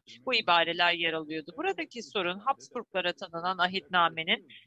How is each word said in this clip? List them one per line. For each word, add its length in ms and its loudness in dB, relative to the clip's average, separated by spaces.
Bu 100 0
ibareler 580 4
yer 200 0
alıyordu. 440 -6
Buradaki 460 -6
sorun 360 -4
Habsburglara 760 -4
tanınan 440 -6
ahitnamenin 920 0